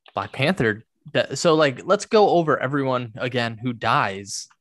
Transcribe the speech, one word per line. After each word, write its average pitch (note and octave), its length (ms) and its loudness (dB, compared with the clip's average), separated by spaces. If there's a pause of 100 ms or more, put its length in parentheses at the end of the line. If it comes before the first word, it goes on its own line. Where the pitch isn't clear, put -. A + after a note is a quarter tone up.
(140)
Black G2 180 -6
Panther. C3 500 0 (300)
That, B2+ 260 -2
so, E3 160 4
like, D3+ 300 2
let's G3 220 0
go G#3 240 6
over D#3 280 2
everyone C3 580 -2
again A#2 440 -4
who B2 120 -4
dies G#2+ 760 -2 (120)